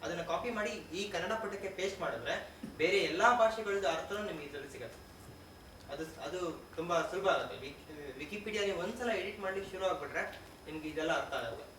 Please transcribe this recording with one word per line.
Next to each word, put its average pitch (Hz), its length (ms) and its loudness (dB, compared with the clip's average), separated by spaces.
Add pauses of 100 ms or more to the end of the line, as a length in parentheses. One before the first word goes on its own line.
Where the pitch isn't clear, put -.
ಅದನ್ನ 170 160 -2
ಕಾಪಿ 170 280 0
ಮಾಡಿ 214 200 0
ಈ 190 400 -4
ಕನ್ನಡ 180 240 0
ಪುಟಕ್ಕೆ 196 340 -2
ಪೇಸ್ಟ್ 185 340 -2
ಮಾಡಿದ್ರೆ - 460 -2 (300)
ಬೇರೆ 180 200 6
ಎಲ್ಲಾ 185 400 8
ಭಾಷೆಗಳದ್ದು 214 500 4
ಅರ್ಥನೂ 196 360 0
ನಿಮ್ಗೆ 170 220 -4
ಇದ್ರಲ್ಲಿ 143 260 -8
ಸಿಗತ್ತೆ. 120 400 -12 (840)
ಅದು, 156 100 -4
ಅದು 180 560 -2 (160)
ತುಂಬಾ 165 260 4
ಸುಲಭ 190 260 2
ಆಗುತ್ತೆ. - 280 4
ವಿಕಿ-, 143 640 -10
ವಿಕಿಪೀಡಿಯಾ 208 460 -2
ನೀವು 190 120 2
ಒಂದ್ಸಲ 226 340 -2
ಎಡಿಟ್ 196 280 -2
ಮಾಡ್ಲಿಕ್ಕೆ 190 320 -2
ಶುರು 185 140 -2
ಆಗ್ಬಿಟ್ರೆ 147 540 0 (320)
ನಿಮ್ಗೆ 156 180 -4
ಇದೆಲ್ಲ 156 220 2
ಅರ್ಥ - 220 2
ಆಗುತ್ತೆ. - 460 -4